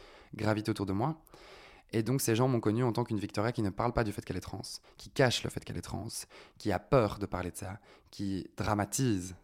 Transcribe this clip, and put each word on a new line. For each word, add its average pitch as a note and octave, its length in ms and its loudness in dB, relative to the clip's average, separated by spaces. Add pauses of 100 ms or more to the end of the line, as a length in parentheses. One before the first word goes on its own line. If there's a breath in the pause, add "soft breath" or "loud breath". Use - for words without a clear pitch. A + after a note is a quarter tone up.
(360 loud breath)
gravitent G#2+ 320 0
autour G#2 180 0
de F#2 60 0
moi. C3 280 0 (720 loud breath)
Et A2+ 120 2
donc B2+ 180 2
ces A2+ 160 2
gens B2+ 120 4
m'ont A#2+ 120 4
connue A2 240 2
en A#2 80 2
tant B2 100 0
qu'une A2+ 160 0
Victoria G#2 320 0
qui A#2+ 120 -2
ne G2 80 2
parle A#2 240 0
pas A#2 100 4
du G2+ 80 -4
fait - 100 -6
qu'elle F#2 140 -6
est F2 40 -4
trans, - 200 -10 (380 soft breath)
qui - 100 -16
cache B2+ 340 4
le - 60 -2
fait - 160 -8
qu'elle - 140 -8
est - 40 -6
trans, F#2 260 -6 (500 loud breath)
qui G#2 120 -2
a F2+ 80 4
peur A2+ 400 4
de G2 60 -4
parler F2+ 260 -4
de - 60 -12
ça, F#2+ 240 -10 (300 soft breath)
qui G2 480 -4
dramatise G2+ 840 0